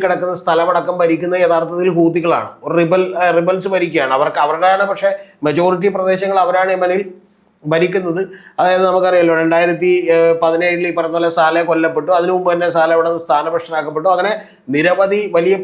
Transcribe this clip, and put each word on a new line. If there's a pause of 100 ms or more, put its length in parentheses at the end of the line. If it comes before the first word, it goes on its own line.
കിടക്കുന്ന
സ്ഥലമടക്കം
ഭരിക്കുന്നത്
യഥാർത്ഥത്തിൽ
ഹൂത്തികളാണ്. (140)
ഒരു
റിബൽ, (180)
ആ, (140)
റിബൽസ്
ഭരിക്കുകയാണ്.
അവർക്ക്
അവരുടെയാണ്,
പക്ഷേ (360)
മെജോറിറ്റി
പ്രദേശങ്ങൾ
അവരാണ്
യമനിൽ (720)
ഭരിക്കുന്നത്. (380)
അതായത്
നമുക്കറിയാലോ,
രണ്ടായിരത്തി, (220)
ഏഹ്,
പതിനേഴിൽ
ഈ
പറഞ്ഞ
പോലെ
സാലെ
കൊല്ലപ്പെട്ടു.
അതിനു
മുമ്പ്
തന്നെ
സാലെ
അവിടെ
നിന്ന്
സ്ഥാനഭ്രഷ്ടനാക്കപ്പെട്ടു.
അങ്ങനെ (360)
നിരവധി
വലിയ